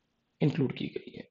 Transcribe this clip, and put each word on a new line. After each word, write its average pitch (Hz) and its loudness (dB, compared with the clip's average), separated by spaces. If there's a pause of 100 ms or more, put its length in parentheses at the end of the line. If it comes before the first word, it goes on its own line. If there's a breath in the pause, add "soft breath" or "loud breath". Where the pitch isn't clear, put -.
(400)
इंक्लूड 143 4
की - -4
गई - -10
है - -14